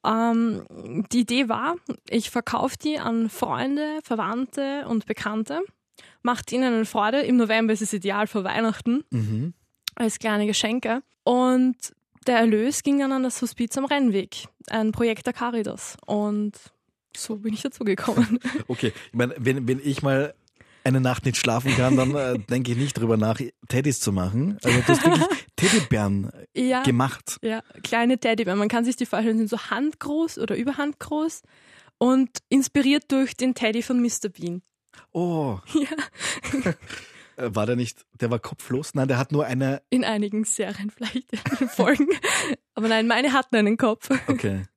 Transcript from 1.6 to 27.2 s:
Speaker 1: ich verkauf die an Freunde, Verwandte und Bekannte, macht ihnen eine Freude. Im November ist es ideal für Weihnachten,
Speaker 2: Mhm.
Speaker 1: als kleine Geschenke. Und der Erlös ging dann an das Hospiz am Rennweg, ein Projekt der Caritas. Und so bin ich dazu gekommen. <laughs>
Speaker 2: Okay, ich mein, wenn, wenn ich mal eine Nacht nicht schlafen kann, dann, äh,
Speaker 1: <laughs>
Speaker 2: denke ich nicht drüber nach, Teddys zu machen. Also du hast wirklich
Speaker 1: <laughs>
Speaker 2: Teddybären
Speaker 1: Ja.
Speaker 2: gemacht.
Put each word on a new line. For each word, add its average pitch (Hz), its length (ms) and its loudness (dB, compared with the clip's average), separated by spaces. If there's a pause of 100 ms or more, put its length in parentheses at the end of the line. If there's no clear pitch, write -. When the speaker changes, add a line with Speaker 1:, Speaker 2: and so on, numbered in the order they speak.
Speaker 1:
ich 226 200 0
verkauf - 480 -2
die 302 220 -4
an 226 300 -2
Freunde, 285 720 -4
Verwandte 247 840 -4
und 226 180 -2
Bekannte, 220 560 -6 (640)
macht 240 280 -4
ihnen 247 220 0
eine 220 120 0
Freude. 226 360 0
Im 254 160 2
November 220 360 2
ist 214 80 -2
es 214 120 -4
ideal 202 340 -2
für 202 160 -4
Weihnachten, 226 680 -2
Speaker 2:
Mhm. 113 420 -2 (420)
Speaker 1:
als 220 240 -4
kleine 208 260 0
Geschenke. 226 560 -2 (220)
Und 254 520 4 (520)
der 247 120 4
Erlös 226 440 2
ging 277 160 2
dann 269 140 0
an 262 100 0
das 254 180 -4
Hospiz 240 360 -4
am 269 80 -2
Rennweg, 240 600 0 (220)
ein 220 220 0
Projekt 226 340 -2
der 247 80 -2
Caritas. - 720 -6
Und 208 480 -2 (640)
so 220 220 -8
bin 214 160 -4
ich - 80 -8
dazu 254 240 -8
gekommen. 214 540 2 (140)
<laughs> - 140 -6
Speaker 2:
Okay, 117 260 -2
ich - 200 -18
mein, 120 240 0
wenn, 123 300 0
wenn 131 160 0
ich 139 180 -2
mal 139 320 0 (520)
eine 131 140 4
Nacht 127 240 0
nicht 127 140 0
schlafen 123 380 2
kann, 127 200 6
dann, 131 200 4
äh, 127 240 0
Speaker 1:
<laughs> - 100 -12
Speaker 2:
denke 120 240 0
ich 117 40 0
nicht 139 200 0
drüber 113 180 4
nach, 107 240 2 (300)
Teddys 135 320 2
zu 104 100 0
machen. 110 520 0
Also 123 180 4
du - 60 0
hast 320 180 4
wirklich 330 220 6 (120)
Speaker 1:
<laughs> - 160 -20
Speaker 2:
Teddybären 107 760 2 (260)
Speaker 1:
Ja. 254 280 0
Speaker 2:
gemacht. - 580 0